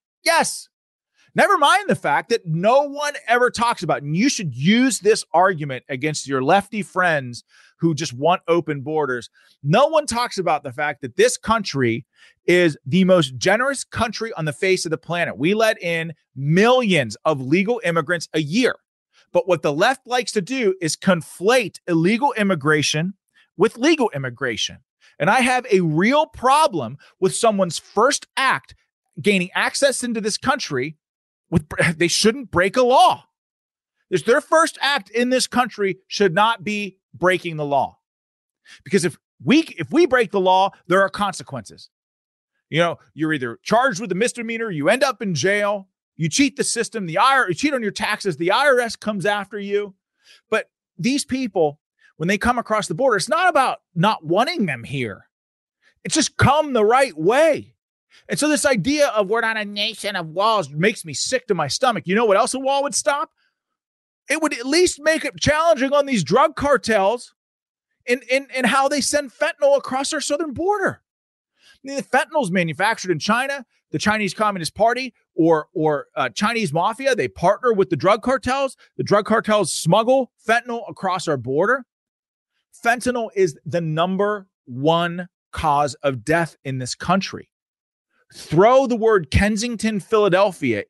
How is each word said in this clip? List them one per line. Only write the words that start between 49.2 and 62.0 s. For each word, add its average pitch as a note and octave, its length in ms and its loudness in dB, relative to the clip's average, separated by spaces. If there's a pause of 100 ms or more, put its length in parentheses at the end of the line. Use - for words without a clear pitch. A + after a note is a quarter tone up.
after G#3 320 -4
you. G3+ 360 -6 (560)
But G#3+ 200 -2 (260)
these A#3+ 280 -2
people, F#3+ 560 -2 (360)
when D#3+ 120 -4
they G#3+ 100 0
come B3 200 0
across G#3+ 280 -4
the F3 80 -8
border, A#3 220 2
it's F#3 120 -4
not E4+ 200 2
about C4 320 2 (140)
not F3 300 0
wanting A#3 420 0
them B2 180 -8
here. A2+ 440 -8 (760)
It's F#3+ 100 -6
just - 220 0
come D4 360 2
the A3 120 4
right A#3+ 320 2
way. A3 580 2 (540)
And F#3 100 -4
so D4+ 100 0
this D4 160 0
idea C#4+ 440 2
of G#3 200 0
"we're A3+ 120 0
not A3+ 160 -2
a G#3+ 80 -4
nation G#3 520 -6
of E3+ 120 -6
walls" F#3+ 420 0
makes E3+ 340 -2
me D3+ 100 -14
sick - 340 -4
to G3+ 60 -2
my D#3 120 -2
stomach. A3+ 400 -2